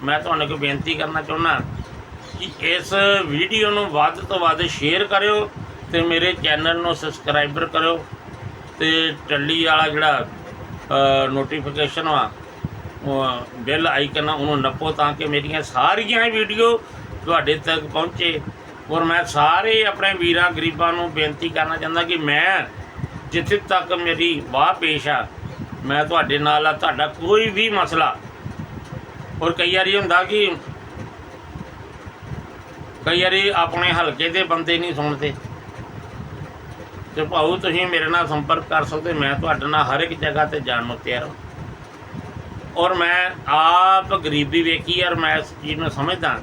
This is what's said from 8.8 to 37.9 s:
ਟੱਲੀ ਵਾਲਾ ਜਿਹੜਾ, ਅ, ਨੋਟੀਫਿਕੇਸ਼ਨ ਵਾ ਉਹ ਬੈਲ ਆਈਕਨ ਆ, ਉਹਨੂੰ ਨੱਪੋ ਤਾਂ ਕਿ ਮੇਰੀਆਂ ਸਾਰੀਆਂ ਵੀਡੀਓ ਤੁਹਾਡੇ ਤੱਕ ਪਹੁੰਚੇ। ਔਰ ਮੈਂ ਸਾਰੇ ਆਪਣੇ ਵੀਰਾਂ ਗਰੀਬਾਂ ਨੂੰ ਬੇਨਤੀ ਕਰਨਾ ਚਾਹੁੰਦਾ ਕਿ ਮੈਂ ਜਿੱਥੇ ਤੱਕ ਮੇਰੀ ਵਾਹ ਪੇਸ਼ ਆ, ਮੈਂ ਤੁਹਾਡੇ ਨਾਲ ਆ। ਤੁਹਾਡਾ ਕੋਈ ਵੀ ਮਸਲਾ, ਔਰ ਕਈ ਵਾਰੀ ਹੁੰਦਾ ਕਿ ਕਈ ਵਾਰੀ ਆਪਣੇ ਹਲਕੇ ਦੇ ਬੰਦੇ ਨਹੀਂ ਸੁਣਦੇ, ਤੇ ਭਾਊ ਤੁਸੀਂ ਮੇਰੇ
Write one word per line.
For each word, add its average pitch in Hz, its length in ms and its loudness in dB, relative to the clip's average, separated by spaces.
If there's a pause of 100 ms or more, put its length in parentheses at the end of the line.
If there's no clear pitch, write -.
ਟੱਲੀ 156 360 0
ਵਾਲਾ 156 240 4
ਜਿਹੜਾ, 147 380 2 (1000)
ਅ, - 20 -2
ਨੋਟੀਫਿਕੇਸ਼ਨ 143 800 -2
ਵਾ 135 220 2 (760)
ਉਹ 131 400 0 (120)
ਬੈਲ 147 280 0
ਆਈਕਨ 147 420 0
ਆ, 156 40 0
ਉਹਨੂੰ 147 280 0
ਨੱਪੋ 135 320 -2
ਤਾਂ 147 200 2
ਕਿ 151 140 -4
ਮੇਰੀਆਂ 147 360 -2
ਸਾਰੀਆਂ 208 680 2
ਵੀਡੀਓ 220 460 4 (480)
ਤੁਹਾਡੇ 151 300 4 (100)
ਤੱਕ 160 200 0
ਪਹੁੰਚੇ। 160 560 -2 (500)
ਔਰ 165 140 2
ਮੈਂ 165 200 4
ਸਾਰੇ 190 600 4
ਆਪਣੇ 196 300 2
ਵੀਰਾਂ 175 360 4
ਗਰੀਬਾਂ 165 420 0
ਨੂੰ 175 200 -2
ਬੇਨਤੀ 151 360 -2
ਕਰਨਾ 160 280 0
ਚਾਹੁੰਦਾ 165 260 0
ਕਿ 170 140 0
ਮੈਂ 156 500 2 (640)
ਜਿੱਥੇ 170 260 0 (120)
ਤੱਕ 185 240 2
ਮੇਰੀ 165 580 0
ਵਾਹ 147 240 4
ਪੇਸ਼ 156 340 0
ਆ, 127 180 0 (580)
ਮੈਂ 143 200 2
ਤੁਹਾਡੇ 151 340 2
ਨਾਲ 151 280 4
ਆ। 156 60 4
ਤੁਹਾਡਾ 151 340 0
ਕੋਈ 208 440 4
ਵੀ 214 200 2
ਮਸਲਾ, 160 460 2 (1300)
ਔਰ 165 100 2
ਕਈ 175 240 0
ਵਾਰੀ 190 200 4
ਹੁੰਦਾ 185 280 4
ਕਿ 196 300 2 (2500)
ਕਈ 175 180 2
ਵਾਰੀ 190 320 4
ਆਪਣੇ 170 380 2
ਹਲਕੇ 165 360 0
ਦੇ 175 140 2
ਬੰਦੇ 165 360 2
ਨਹੀਂ 175 160 -2
ਸੁਣਦੇ, 147 380 -2 (1800)
ਤੇ 156 100 -2
ਭਾਊ 165 320 2
ਤੁਸੀਂ 180 300 0
ਮੇਰੇ 160 220 0